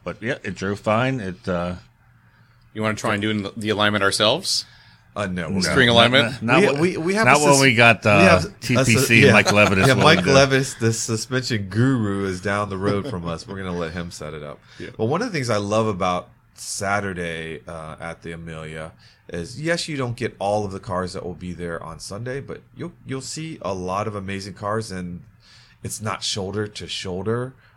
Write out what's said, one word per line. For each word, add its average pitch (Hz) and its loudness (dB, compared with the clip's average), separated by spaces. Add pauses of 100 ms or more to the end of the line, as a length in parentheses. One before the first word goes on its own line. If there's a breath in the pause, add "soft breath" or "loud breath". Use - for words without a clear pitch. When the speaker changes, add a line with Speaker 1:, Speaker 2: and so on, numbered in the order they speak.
Speaker 1:
but 87 -10
yeah, 123 -6
it 98 -8
drove 98 -4
fine. 123 0
It, 92 -8
uh, 87 -2 (960 soft breath)
Speaker 2:
You 107 -8
wanna 107 -2
try 110 -2
and 101 -2
do 107 -2
the 107 -4
alignment 104 2
ourselves? 107 2 (500 soft breath)
Speaker 3:
Uh, 101 -4
no, 90 -4
Speaker 1:
No. 95 -2
Speaker 2:
String 120 4
alignment? 117 4
Speaker 1:
Not, - -
not 123 4
Speaker 3:
We, 208 6
Speaker 1:
what, 139 0
Speaker 3:
we, 180 0
we 170 -2
have 113 2
Speaker 1:
not 135 8
Speaker 3:
a 147 2
Speaker 1:
when 143 6
Speaker 3:
sus-, 135 6
Speaker 1:
we 131 6
got, 117 6
Speaker 3:
we 107 6
Speaker 1:
uh, 101 6
Speaker 3:
have 95 6
a - -10 (100)
Speaker 1:
T - -2
P 131 4
C 117 4
Speaker 3:
su-, 127 4
yeah. 107 10
Speaker 1:
Mike 104 6
Levitas 101 6
Speaker 3:
Yeah, 135 8
Speaker 1:
willing 147 6
Speaker 3:
Mike 180 -2
Speaker 1:
to 151 4
Speaker 3:
Levis, 135 4
the 113 0
suspension 113 -4
guru, 107 0
is 92 -4
down 101 -2
the 95 -6
road 101 -2
from 87 -8
us. 82 -8
We're 98 -12
gonna 92 -6
let 82 -6
him 85 -10
set 78 -12
it 76 -12
up. 71 -14 (200 loud breath)
Speaker 2:
Yeah. 90 -12
Speaker 3:
But 110 -2
one 156 -2
of 262 -4
the - -8
things 131 -4
I 107 0
love 104 0
about 90 -2 (240)
Saturday, 87 -6
uh, 80 -14
at 82 -12
the 85 -12
Amelia 80 -12 (380 soft breath)
is, 87 -10
yes, 165 -4
you 151 -8
don't 120 -4
get 113 -6
all 104 0
of 95 -8
the 95 -10
cars 90 -6
that - -10
will 90 -8
be 87 -12
there 85 -8
on 80 -16
Sunday, 127 -10
but 113 -14 (140)
you'll, 170 -12 (120)
you'll 131 -8
see 156 -12
a 95 -4
lot 95 -4
of 104 -6
amazing 98 -8
cars, 107 -6
and 87 -10 (600 soft breath)
it's 117 -10
not 107 -8
shoulder 101 -4
to 95 -14
shoulder, 110 -6 (240 soft breath)